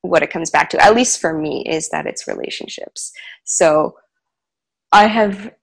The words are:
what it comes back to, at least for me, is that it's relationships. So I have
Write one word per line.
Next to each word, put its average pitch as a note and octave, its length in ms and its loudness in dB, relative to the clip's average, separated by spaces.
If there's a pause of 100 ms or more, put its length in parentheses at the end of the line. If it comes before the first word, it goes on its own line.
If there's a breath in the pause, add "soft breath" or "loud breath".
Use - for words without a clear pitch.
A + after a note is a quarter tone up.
what F3 220 0
it D3+ 80 -6
comes E3 200 -6
back - 200 0
to, - 120 2
at G#3+ 120 8
least B3 260 0
for D#3+ 180 -2
me, D3+ 300 -4
is D#3+ 220 -4
that D#3 160 -6
it's - 200 -10
relationships. - 840 -12 (320 loud breath)
So D#3 520 2 (920)
I G#3 160 6
have G#3+ 460 -2 (100)